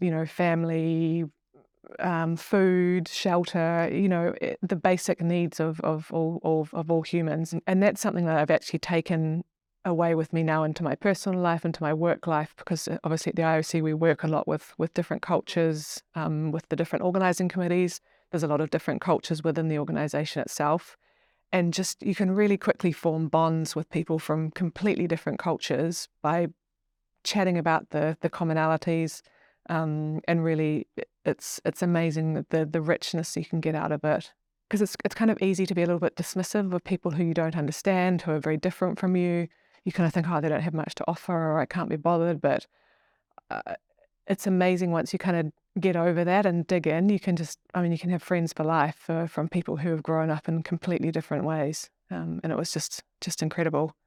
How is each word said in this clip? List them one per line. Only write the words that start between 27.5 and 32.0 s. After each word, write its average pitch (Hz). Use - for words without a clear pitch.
about 160
the, 156
the 165
commonalities. 160
Um, 156
and 170
really, 156
i-, -
it's, -
it's -
amazing 160